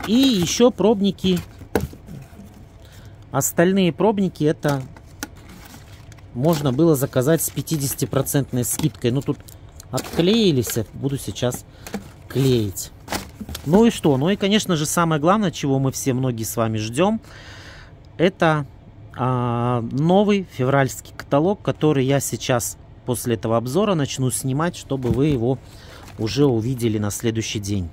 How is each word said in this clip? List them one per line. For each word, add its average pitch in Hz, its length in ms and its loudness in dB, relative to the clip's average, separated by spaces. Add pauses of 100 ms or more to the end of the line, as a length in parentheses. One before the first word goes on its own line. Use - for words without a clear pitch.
И 196 60 0
еще 240 580 4
пробники. 190 680 2 (1900)
Остальные 170 640 2
пробники 190 500 0
это 147 400 0 (1500)
можно 147 400 0
было 160 220 4
заказать 131 460 2
с - 80 -4
пятидесятипроцентной 135 1160 -2
скидкой. - 460 -2
Ну, 139 100 0
тут - 160 -2 (540)
отклеились, 170 880 0 (140)
буду 135 240 -4
сейчас - 480 -6 (640)
клеить. 123 600 0 (760)
Ну 202 200 6
и 233 60 4
что? 143 260 2
Ну 151 120 0
и, 202 60 0
конечно 196 400 0
же, 151 100 0
самое 160 360 0
главное, 185 300 2
чего 135 280 0
мы 135 120 0
все, 131 220 -2
многие 123 300 -2
с - 120 -8
вами 113 220 0
ждем, 151 440 0 (960)
это, 156 480 2 (520)
а, 123 640 0 (100)
новый 185 600 2
февральский 135 640 0
каталог, 165 460 0
который 139 440 2
я 139 140 2
сейчас - 580 -2 (280)
после 120 300 -2
этого 113 220 0
обзора 160 360 0
начну 131 380 -2
снимать, 147 440 -2
чтобы 131 340 -4
вы 127 180 2
его 131 320 0 (580)
уже 113 280 2
увидели 113 520 0
на 104 140 -2
следующий 113 480 -4
день. 98 340 -4